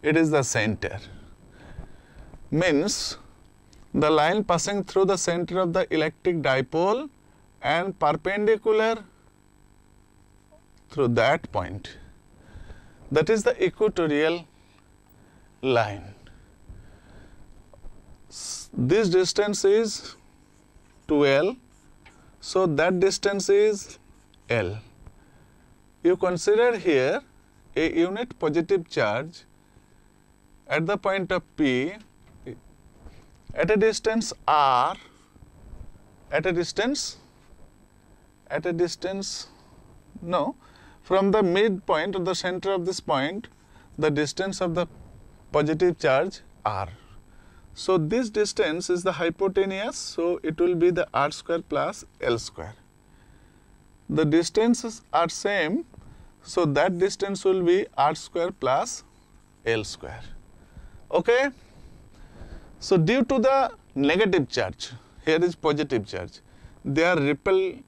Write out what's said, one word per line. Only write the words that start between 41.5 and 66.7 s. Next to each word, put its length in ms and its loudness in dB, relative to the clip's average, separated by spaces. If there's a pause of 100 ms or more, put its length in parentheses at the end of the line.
or 40 -2
the 140 -2
center 380 -4
of 140 -2
this 120 -4
point, 500 -2 (500)
the 120 2
distance 520 -2
of 120 -2
the 120 -2 (640)
positive 460 2
charge 420 2 (240)
R. 240 -4 (840)
So 240 0
this 320 0
distance 580 -2
is 140 0
the 100 0
hypotenuse, 840 -2
so 460 -4
it 160 -6
will 160 2
be 160 4
the 220 -2
R 180 2
square 300 -6
plus 460 -6 (160)
L 160 0
square. 360 -12 (1300)
The 160 2
distances 800 2 (100)
are 160 2
same, 560 -2 (580)
so 220 0
that 340 2
distance 460 -2
will 180 4
be 240 2 (120)
R 160 2
square 360 -6
plus 540 -2 (600)
L 180 0
square. 380 -14 (880)
Okay? 400 2 (1300)
So 180 2
due 280 2
to 140 -2
the 320 2 (240)
negative 540 2
charge, 420 -6 (340)
here 180 2
is 120 0
positive 500 -2
charge, 360 -12 (440)